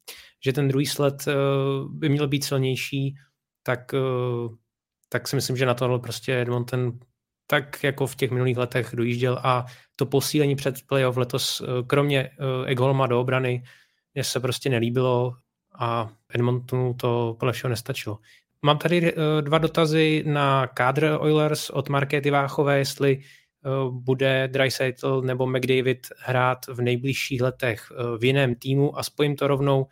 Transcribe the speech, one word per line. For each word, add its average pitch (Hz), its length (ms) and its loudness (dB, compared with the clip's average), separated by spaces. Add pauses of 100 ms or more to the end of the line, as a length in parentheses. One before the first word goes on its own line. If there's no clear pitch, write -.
(460)
že 131 80 2
ten 143 140 2
druhý 139 180 2
sled, 143 420 0
eh, 147 60 0 (560)
by 147 200 -2
měl 147 180 2
být 143 160 0
silnější, 135 720 -2 (480)
tak, 123 300 -4
eh, 123 640 -2 (540)
tak - 180 -4
si - 80 -4
myslím, 127 220 -2
že 131 80 2
na 123 80 2
tohle 123 260 0
prostě 123 420 -4
Edmonton 120 580 -2 (480)
tak 143 360 0
jako 139 240 0
v - 80 -8
těch 123 160 0
minulých 127 260 0
letech 123 360 -2
dojížděl 120 500 0
a 123 220 2 (300)
to 131 100 0
posílení 143 500 2
před 139 200 -4 (120)
playoff 127 300 2
letos, 123 440 -2
eh, 123 260 -4
kromě, 143 320 2
eh, 131 460 -4
Ekholma 135 420 4
do 120 140 4
obrany, 123 420 0 (500)
mně 135 100 -4
se - 160 -2
prostě 127 300 -2
nelíbilo 123 640 2 (460)
a 117 340 -2 (160)
Edmontonu 123 640 0
to 120 460 0
podle 123 140 0
všeho 127 160 -6
nestačilo. 110 480 -6 (440)
Mám 147 160 4
tady, 170 360 2
eh, 156 280 0
dva 147 160 2
dotazy 156 680 2
na 139 420 2
kádr 147 520 2
Oilers 151 500 0
od 139 200 -6
Markéty 139 420 0
Váchové, 139 460 2
jestli, 139 440 0
eh, - 480 -14 (200)
bude 131 580 0
Draisaitl 131 760 0
nebo 127 260 -2
McDavid 127 600 0 (100)
hrát 127 400 0 (100)
v 123 140 -8
nejbližších 123 600 -2
letech, 123 500 -2
eh, 120 260 -6
v 107 60 -4
jiném 131 320 2
týmu 139 420 0
a 131 60 -6
spojím 147 320 -2
to 143 120 0
rovnou, 139 440 2